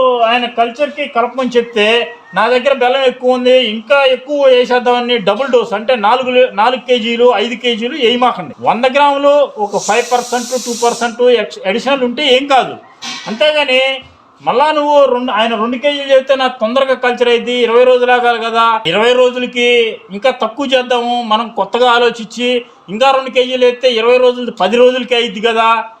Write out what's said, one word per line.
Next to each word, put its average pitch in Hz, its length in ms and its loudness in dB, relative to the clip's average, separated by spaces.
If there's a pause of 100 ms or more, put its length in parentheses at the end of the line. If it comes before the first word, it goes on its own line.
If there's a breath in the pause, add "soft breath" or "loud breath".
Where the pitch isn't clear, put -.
(220)
ఆయన 240 240 0
కల్చర్కి 247 600 -4
కలపమని 240 500 -2
చెప్తే, 233 580 0 (200)
"నా 208 140 2
దగ్గర 254 240 2
బెల్లం 254 300 0
ఎక్కువ 254 300 0
ఉంది, 247 340 2
ఇంకా 226 380 0
ఎక్కువ 269 420 0
వేసేద్దామని" 247 720 2
డబుల్ 214 300 -2
డోస్ 240 240 0
అంటే 220 240 0
నాలుగు 240 340 0
లీ-, 247 220 4
నాలుగు 233 280 0
కేజీలు, 240 560 0
ఐదు 233 180 -2
కేజీలు 240 400 -4
వేయమాకండి. 240 680 -2
వంద 180 240 0
గ్రాములు 285 440 2 (300)
ఒక 208 180 -4
ఫైవ్ 233 360 -2
పర్సెంట్, 240 520 -4
టూ 240 80 -6 (120)
పర్సెంట్ 233 380 -2
ఎక్స్-, 220 460 0
అడిషనల్ 254 340 -2
ఉంటే 247 340 0
ఏం 277 100 -2
కాదు. 214 300 0 (500)
అంతేగాని 269 720 0 (420)
మళ్ళా 254 300 0
నువ్వు 294 320 2
రెండు, 247 280 0
ఆయన 226 220 -2
రెండు 226 220 -4
కేజీలు 277 380 -4
చెప్తే 269 220 2
నాకు 254 240 -4
తొందరగా 262 340 0
కల్చర్ 240 340 0
అయింది, 233 240 0
ఇరవై 240 320 2
రోజులు 247 280 4
ఆగాలి 240 320 0
కదా, 226 420 0
ఇరవై 214 260 0
రోజులకి 240 880 0 (100)
ఇంకా 202 200 -2
తక్కువ 254 440 -4
చేద్దాము, 240 480 -2
మనం 220 260 -2
కొత్తగా 233 420 -2
ఆలోచించి 240 760 -2 (240 loud breath)
ఇంకా 226 220 0
రెండు 262 200 -2
కేజీలు 254 340 0
వేస్తే 247 280 2
ఇరవై 233 240 2
రోజులు, 247 340 0
పది 196 260 -2
రోజులకి 254 380 2
అయింది 233 260 -2
కదా 226 440 0 (160)